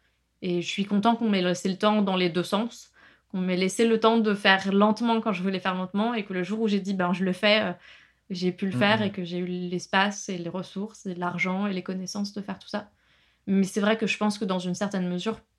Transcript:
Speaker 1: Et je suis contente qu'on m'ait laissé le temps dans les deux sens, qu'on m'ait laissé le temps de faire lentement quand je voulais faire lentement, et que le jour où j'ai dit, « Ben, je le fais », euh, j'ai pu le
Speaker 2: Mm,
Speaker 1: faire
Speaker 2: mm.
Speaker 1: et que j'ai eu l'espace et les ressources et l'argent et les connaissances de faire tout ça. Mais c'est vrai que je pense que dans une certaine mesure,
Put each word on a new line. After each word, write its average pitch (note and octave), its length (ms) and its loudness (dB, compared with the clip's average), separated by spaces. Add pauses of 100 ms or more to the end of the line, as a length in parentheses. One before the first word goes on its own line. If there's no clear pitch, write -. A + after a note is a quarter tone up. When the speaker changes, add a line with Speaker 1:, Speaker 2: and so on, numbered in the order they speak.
(420)
Speaker 1:
Et F3 200 0
je E3+ 60 -8
suis - 160 -4
contente G#3 360 2
qu'on A3+ 100 0
m'ait F#3+ 140 2
laissé F3+ 260 0
le F3+ 80 -2
temps G#3+ 240 2
dans F#3+ 160 2
les F3+ 120 2
deux E3+ 140 0
sens, - 480 -4 (380)
qu'on G3 100 -8
m'ait F3+ 160 0
laissé F#3+ 320 2
le A3+ 120 4
temps A3+ 180 6
de G#3+ 160 2
faire G3 400 4
lentement A3 480 4
quand A3+ 100 -2
je F3+ 120 -4
voulais F#3+ 160 -2
faire F#3 160 -2
lentement, G3+ 400 -2
et G3+ 100 -4
que G3 80 -10
le F3+ 100 -2
jour G#3 160 -4
où A3+ 80 0
j'ai G3+ 120 2
dit, « F#3+ 160 -4
Ben, F3+ 180 0
je F3+ 100 -2
le F#3 100 0
fais », G#3+ 280 4
euh, F#3 100 -2 (580)
j'ai F3+ 220 -2
pu F#3+ 140 -6
le G3 100 -2
Speaker 2:
Mm, B3 40 0
Speaker 1:
faire G#3+ 200 4
Speaker 2:
mm. G#3+ 40 0
Speaker 1:
et G3 80 -2
que F#3+ 120 -8
j'ai F3 140 -6
eu F3+ 80 -2
l'espace F3+ 840 -2
et F#3 100 -6
les E3 120 -8
ressources F#3+ 560 -10
et F#3 80 -6
l'argent F3+ 540 -2
et G3 60 -2
les F3+ 100 -4
connaissances F#3+ 500 -6
de G3+ 80 -8
faire G3 160 -10
tout - 100 -20
ça. G#3 220 -8 (580)
Mais G3 160 4
c'est F#3 160 -2
vrai G#3+ 180 4
que G#3+ 100 0
je - 100 -2
pense G#3 200 0
que A3 80 -4
dans F#3 140 0
une F3+ 140 -4
certaine G3 340 -2
mesure, F3+ 320 -4 (200)